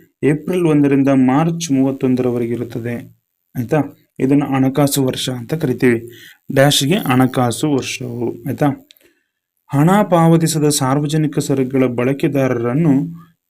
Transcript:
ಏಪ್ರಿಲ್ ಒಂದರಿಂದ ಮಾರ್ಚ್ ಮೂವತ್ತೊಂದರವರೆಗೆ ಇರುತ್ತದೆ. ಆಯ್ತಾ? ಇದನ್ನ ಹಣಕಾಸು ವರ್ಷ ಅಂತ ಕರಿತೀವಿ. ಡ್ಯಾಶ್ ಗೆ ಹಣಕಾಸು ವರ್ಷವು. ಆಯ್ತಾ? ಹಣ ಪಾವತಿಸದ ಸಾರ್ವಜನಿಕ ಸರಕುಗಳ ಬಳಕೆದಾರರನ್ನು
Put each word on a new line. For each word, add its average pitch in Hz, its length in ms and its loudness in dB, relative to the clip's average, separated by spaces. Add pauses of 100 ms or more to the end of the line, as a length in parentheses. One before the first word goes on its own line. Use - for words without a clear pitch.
(220)
ಏಪ್ರಿಲ್ 175 440 0
ಒಂದರಿಂದ 143 420 2
ಮಾರ್ಚ್ 139 640 2
ಮೂವತ್ತೊಂದರವರೆಗೆ 127 800 0
ಇರುತ್ತದೆ. 117 720 -10 (340)
ಆಯ್ತಾ? 131 260 0 (360)
ಇದನ್ನ 143 260 2
ಹಣಕಾಸು 135 600 0
ವರ್ಷ 131 260 -4
ಅಂತ 123 240 -8
ಕರಿತೀವಿ. 120 560 -2 (420)
ಡ್ಯಾಶ್ 139 320 4
ಗೆ 143 100 0
ಹಣಕಾಸು 131 800 0
ವರ್ಷವು. 120 640 -6 (140)
ಆಯ್ತಾ? - 180 -2 (1040)
ಹಣ 147 180 4 (120)
ಪಾವತಿಸದ 165 680 2
ಸಾರ್ವಜನಿಕ 147 680 0
ಸರಕುಗಳ 135 480 0
ಬಳಕೆದಾರರನ್ನು 131 1200 0 (440)